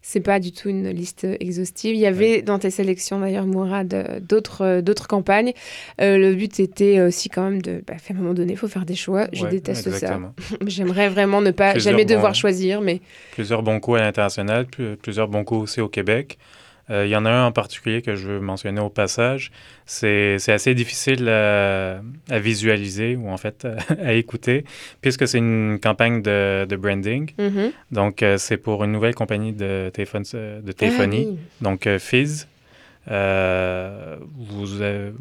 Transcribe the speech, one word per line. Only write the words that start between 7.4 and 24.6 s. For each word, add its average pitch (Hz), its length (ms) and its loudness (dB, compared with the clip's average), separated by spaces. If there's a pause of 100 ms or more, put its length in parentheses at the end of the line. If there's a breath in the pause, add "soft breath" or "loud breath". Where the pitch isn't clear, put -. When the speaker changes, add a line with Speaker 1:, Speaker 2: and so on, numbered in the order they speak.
Speaker 1:
même 196 180 -2
de, 175 240 -6
bah, - 100 -10 (140)
à 202 40 -6
un - 20 -6
moment 180 180 -2
donné, 180 200 0
il 190 40 -6
faut 220 120 -4
faire 185 160 -4
des 175 100 -6
choix. 190 380 -2
Je 185 100 -4
Speaker 2:
Ouais, 170 80 -2
Speaker 1:
déteste 190 320 -4
ça. 190 60 -2
Speaker 2:
exactement. 185 440 -4 (160)
Speaker 1:
<laughs> 208 180 -6
J'aimerais 190 420 2
vraiment 196 320 4
ne 196 100 6
pas, 196 220 4
Speaker 2:
Plusieurs 208 200 4
Speaker 1:
jamais 220 120 6
devoir 208 260 4
Speaker 2:
bons, 196 80 0
Speaker 1:
choisir, 190 420 2
mais 185 200 0 (320 loud breath)
Speaker 2:
plusieurs 110 280 -2
bons 110 180 2
coups 117 200 2
à 110 40 4
l'international, 104 640 0
plus-, 113 300 -8
plusieurs 107 320 -2
bons 104 160 -2
coups 110 200 -2
aussi 110 180 -4
au 104 80 -2
Québec. 107 480 0 (540 soft breath)
Euh, 104 140 0
il 104 60 0
y 107 40 2
en 107 80 2
a 110 60 2
un 123 160 4
en 120 60 2
particulier 113 500 -4
que 110 140 -4
je 95 120 -8
veux 101 120 -4
mentionner 98 420 -6
au 104 80 -2
passage. 120 640 0 (340 loud breath)
C'est, 101 540 2
c'est 113 120 0
assez 110 220 4
difficile 123 560 0
à, 98 680 2 (340)
à 113 80 0
visualiser 107 760 0
ou 113 140 -6
en 95 80 -6
fait 107 300 -8 (160)
<laughs> 175 200 -4
à 123 100 0
écouter, 123 520 0 (340 loud breath)